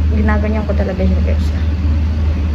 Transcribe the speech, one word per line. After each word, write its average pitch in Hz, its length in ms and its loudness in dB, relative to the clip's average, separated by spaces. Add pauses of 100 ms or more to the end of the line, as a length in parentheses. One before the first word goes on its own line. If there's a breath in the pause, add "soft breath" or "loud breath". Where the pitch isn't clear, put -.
(160)
ginaganyan 214 480 0
ko 202 80 -2
talaga 196 320 -2
siya, 185 240 2
guys. - 200 0 (1080)